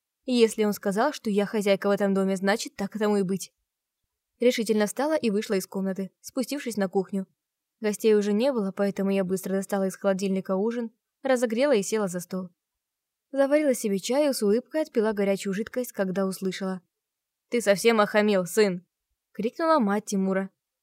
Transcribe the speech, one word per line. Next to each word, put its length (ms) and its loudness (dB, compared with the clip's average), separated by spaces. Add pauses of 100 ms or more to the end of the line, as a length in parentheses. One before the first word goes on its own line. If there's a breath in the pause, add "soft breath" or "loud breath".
(240)
И 80 -4
если 320 4
он 80 2
сказал, 400 0
что 160 -8
я 160 0
хозяйка 440 0
в 20 2
этом 240 2
доме, 220 0
значит, 380 -2
так 240 -8
тому 200 2
и 40 2
быть. 300 -4 (880)
Решительно 460 2
встала 280 -2
и 140 -2
вышла 260 -2
из 120 -2
комнаты, 440 -6 (120)
спустившись 560 -6
на 100 0
кухню. 380 -2 (540)
Гостей 340 2
уже 180 2
не 180 2
было, 220 -2
поэтому 380 -2
я 140 0
быстро 280 -4
достала 340 -2
из 100 -6
холодильника 600 -2
ужин, 340 -4 (320)
разогрела 520 2
и 80 2
села 260 -2
за 120 -6
стол. 280 -10 (840)
Заварила 440 2
себе 240 -2
чаю, 340 2
с 100 -4
улыбкой 400 0
отпила 300 0
горячую 400 0
жидкость, 400 -6
когда 320 -2
услышала. 560 -6 (680)
«Ты 100 0
совсем 400 4
охамел, 460 4
сын!» 400 0 (460)
крикнула 480 0
мать 260 0
Тимура. 420 -2 (340)